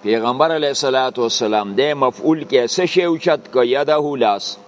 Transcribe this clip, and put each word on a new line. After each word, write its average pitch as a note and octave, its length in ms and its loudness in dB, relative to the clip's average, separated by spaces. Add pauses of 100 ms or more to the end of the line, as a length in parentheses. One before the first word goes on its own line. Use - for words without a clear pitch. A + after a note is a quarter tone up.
پیغمبر B2 520 0
علیه D3 140 -2
الصلاة C3 500 0
والسلام. G#2+ 560 -2
دی C#3+ 200 0
مفعول C#3+ 500 0
کې B2 240 2
څه F#3 160 -2
شی F3 200 0
اوچت E3 480 -2
کو؟ B2+ 100 4
یدهو C#3+ 540 0
لاس. G#2+ 400 0 (120)